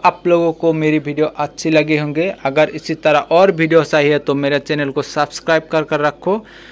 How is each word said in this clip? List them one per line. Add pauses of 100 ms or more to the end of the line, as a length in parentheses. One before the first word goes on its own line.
आप
लोगों
को
मेरी
video
अच्छी
लगी
होंगे। (160)
अगर
इसी
तरह (120)
और
वीडियो
चाहिए
तो
मेरे
channel
को
subscribe
कर
कर
रखो। (280)